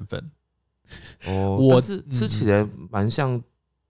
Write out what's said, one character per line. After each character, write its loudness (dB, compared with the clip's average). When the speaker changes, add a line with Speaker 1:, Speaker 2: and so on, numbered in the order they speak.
Speaker 1:
分。 -10
Speaker 2:
哦， -2
Speaker 1:
我 6
Speaker 2:
但 -
是 -6
吃 -2
起 -4
来 4
蛮 0
像 -2